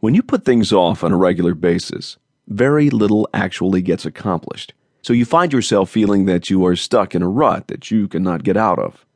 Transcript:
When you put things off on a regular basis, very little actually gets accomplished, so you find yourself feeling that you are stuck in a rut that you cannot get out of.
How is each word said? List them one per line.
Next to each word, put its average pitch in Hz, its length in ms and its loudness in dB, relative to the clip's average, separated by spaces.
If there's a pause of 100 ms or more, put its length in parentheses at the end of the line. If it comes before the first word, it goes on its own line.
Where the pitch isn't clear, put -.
When 113 140 2
you 226 80 4
put - 220 -2
things 117 280 2
off 90 300 2
on 85 80 0
a 98 60 2
regular 87 380 2
basis, 87 640 -2 (280)
very 143 420 2
little 107 460 0
actually 95 480 -2
gets 90 240 -2
accomplished, - 680 -8 (300)
so - 100 -2
you 120 120 2
find 165 280 0
yourself 104 380 0
feeling 101 360 2
that 90 240 -2
you 95 160 2
are 90 100 2
stuck 98 400 -2
in 87 60 -2
a 87 60 -2
rut 113 380 0
that - 240 -14
you 107 160 0
cannot 87 380 -4
get 95 120 0
out 101 220 0
of. 50 260 -8 (120)